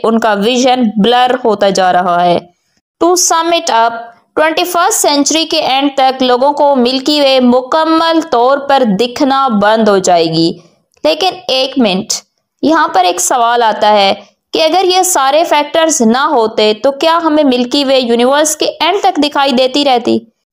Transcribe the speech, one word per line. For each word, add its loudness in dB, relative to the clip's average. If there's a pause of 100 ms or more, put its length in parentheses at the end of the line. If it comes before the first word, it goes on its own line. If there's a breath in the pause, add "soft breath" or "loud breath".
उनका 0
विजन 0
ब्लर 2
होता 0
जा 0
रहा 0
है। 2 (640)
To 2
sum -2
it -2
up, 0 (380 loud breath)
ट्वेंटी 0
फर्स्ट -2
सेंचुरी 0
के -4
एंड 0
तक 0
लोगों 0
को 2
मिल्की 0
वे 2
मुकम्मल 0
तौर 0 (100)
पर 2 (100)
दिखना 0
बंद 0
हो 4
जाएगी। 0 (540 loud breath)
लेकिन -2 (160)
एक -4
मिनट, -2 (500)
यहाँ 2
पर 0
एक -2
सवाल 0
आता 0
है 4 (400 loud breath)
कि -2
अगर 0
ये 2
सारे 0
फैक्टर्स 0
ना 0
होते 0
तो -2
क्या 0
हमें 0
मिल्की 0
वे 0
यूनिवर्स 0
के -4
एंड -2
तक 0
दिखाई 0
देती 0
रहती? 0 (320)